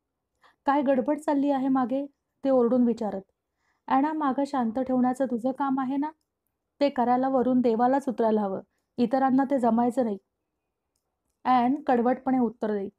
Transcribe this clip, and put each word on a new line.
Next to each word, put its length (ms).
"काय 140
गडबड 380
चालली 320
आहे 180
मागे?" 360
ते 60
ओरडून 340
विचारत. 380
"ॲना, 260
मागं 340
शांत 320
ठेवण्याचं 460
तुझं 280
काम 260
आहे 180
ना? 120
ते 100
करायला 380
वरून 320
देवालाच 480
उतरायला 320
हवं, 200
इतरांना 480
ते 140
जमायचं 440
नाही," 140
ॲन 300
कडवटपणे 520
उत्तर 340
देई. 260